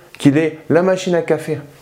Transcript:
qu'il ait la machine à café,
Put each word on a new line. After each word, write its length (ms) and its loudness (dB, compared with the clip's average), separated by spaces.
qu'il 200 4
ait 200 -2
la 140 2
machine 320 0
à 80 0
café, 360 -4